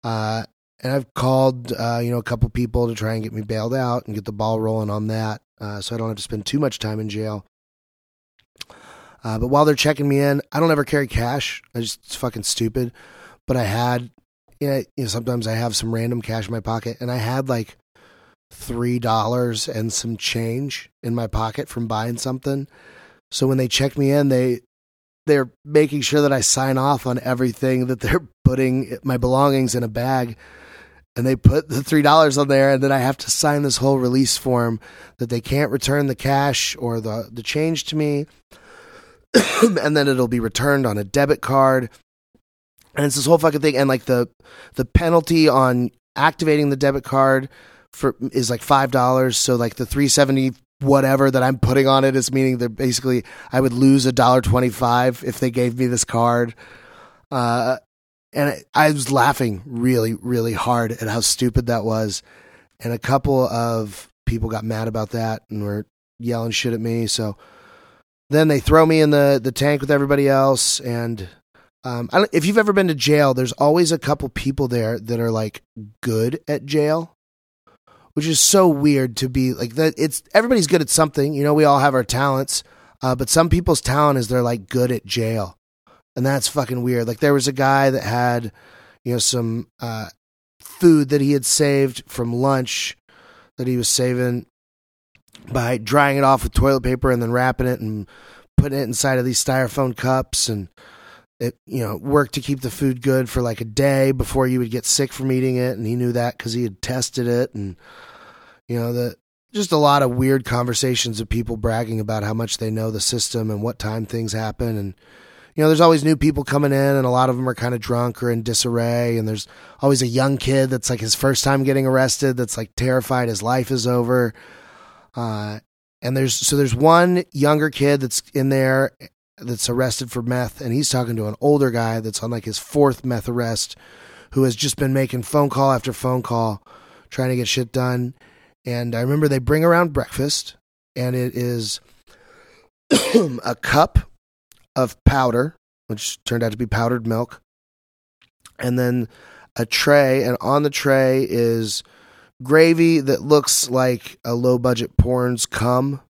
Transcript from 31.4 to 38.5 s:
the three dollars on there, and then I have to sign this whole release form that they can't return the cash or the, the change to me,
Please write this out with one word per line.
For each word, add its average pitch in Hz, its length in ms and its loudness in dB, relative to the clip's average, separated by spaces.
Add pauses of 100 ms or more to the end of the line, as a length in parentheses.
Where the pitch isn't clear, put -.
the 135 140 -4
three 151 180 2
dollars 147 360 6
on 143 100 2
there, 135 260 4
and 131 100 0
then 139 80 2
I 135 80 2
have 131 180 -2
to - 140 -8
sign 147 300 0
this 135 160 -2
whole 135 220 2
release 127 380 0
form 117 420 -2 (400)
that 120 100 -6
they 117 120 -4
can't 135 300 -2
return 139 360 -2
the 131 80 -4
cash 139 600 -2
or 117 220 -4
the, 110 320 -8
the 117 120 -14
change 156 420 -4
to 156 100 -8
me, 147 300 -2 (1080)